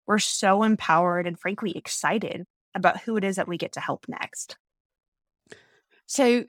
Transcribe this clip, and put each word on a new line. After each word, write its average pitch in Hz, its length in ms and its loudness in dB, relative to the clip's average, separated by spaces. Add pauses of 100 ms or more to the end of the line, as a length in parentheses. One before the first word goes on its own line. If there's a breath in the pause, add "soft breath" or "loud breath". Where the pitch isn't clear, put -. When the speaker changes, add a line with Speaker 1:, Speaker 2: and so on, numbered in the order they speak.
Speaker 1:
we're 208 120 2
so 202 440 2
empowered 175 640 2
and 175 120 -6
frankly 196 380 -6
excited - 720 -4 (280)
about 180 260 2
who 226 180 -4
it 190 60 0
is 196 120 -2
that 170 120 -2
we 170 100 -6
get - 140 -6
to - 80 -10
help - 280 -6
next. - 480 -12 (1500 soft breath)
Speaker 2:
So 240 420 4